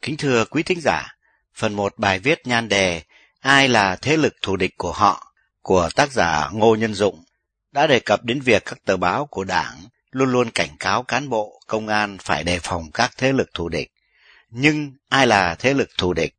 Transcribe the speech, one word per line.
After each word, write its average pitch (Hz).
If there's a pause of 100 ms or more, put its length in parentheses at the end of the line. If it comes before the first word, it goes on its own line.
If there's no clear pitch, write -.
Kính 143
thưa 123
quý 160
thính 175
giả, 87 (400)
phần 107
một 101
bài 98
viết 131
nhan 117
đề 95 (380)
Ai 139
là 98
thế 147
lực 139
thù 95
địch 90
của 85
họ 98 (280)
của 87
tác 139
giả 82
Ngô 110
Nhân 110
Dụng 92 (480)
đã 143
đề 131
cập -
đến 127
việc 123
các -
tờ 95
báo 92
của 98
Đảng 87 (340)
luôn 131
luôn 123
cảnh 80 (100)
cáo 101
cán 131
bộ, 107
công 110
an 104
phải 78
đề 87
phòng 85
các 120
thế 131
lực 127
thù 82
địch. 80 (580)
Nhưng 147 (180)
ai 131
là 95
thế 127
lực 131
thù 90
địch? 80